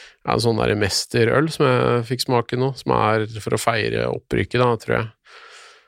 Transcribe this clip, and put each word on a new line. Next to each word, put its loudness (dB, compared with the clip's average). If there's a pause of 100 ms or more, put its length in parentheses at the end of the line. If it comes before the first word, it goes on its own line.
(260)
er 2
en 2
sånn 0
der 2
mesterøl 0
som 0
jeg 2 (140)
fikk -4
smake 0
nå, -2
som -2
er 2 (140)
for -6
å 0
feire 0
opprykket -2
da, 4
tror -2
jeg. -2 (760)